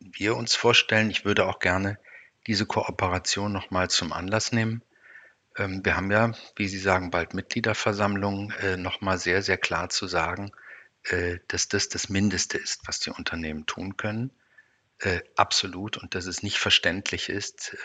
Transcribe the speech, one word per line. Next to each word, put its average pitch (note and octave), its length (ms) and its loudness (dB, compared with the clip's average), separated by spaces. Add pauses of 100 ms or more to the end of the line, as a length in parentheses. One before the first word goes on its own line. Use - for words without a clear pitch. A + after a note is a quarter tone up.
wir G2+ 360 -2
uns A#2+ 200 0
vorstellen. A2 540 6
Ich - 140 -4
würde G2+ 220 4
auch F#2 140 -4
gerne F#2+ 380 2 (500)
diese G#2 180 2
Kooperation G2 840 0
noch F#2+ 180 -6
mal F#2 180 2
zum - 240 0
Anlass G2+ 380 -2
nehmen. A2+ 320 2 (760)
Ähm, F#2+ 280 -2
wir G2 120 4
haben F#2+ 140 0
ja, A2+ 220 4 (240)
wie G#2 100 0
Sie F#2+ 120 -6
sagen, F#2 340 2
bald E2+ 220 -2
Mitgliederversammlung, G2+ 1160 0 (100)
äh, F#2+ 160 0
noch F#2 240 -4
mal F#2+ 180 2
sehr, F2+ 240 2
sehr F#2+ 160 2
klar F2 320 -2
zu - 180 -2
sagen, F2+ 420 -2 (540)
äh, F2 420 0
dass - 220 -2
das - 200 0
das - 200 -6
Mindeste G2 500 2
ist, - 280 -6
was - 120 -4
die - 120 -4
Unternehmen D#2 560 -6
tun F#2+ 300 -6
können. A2 360 -4 (680)
Äh, F2+ 200 0 (160)
absolut. F#2+ 600 0
Und - 200 -8
dass F2+ 100 -4
es F2 160 -6
nicht G2+ 160 -2
verständlich - 680 2
ist, - 560 -6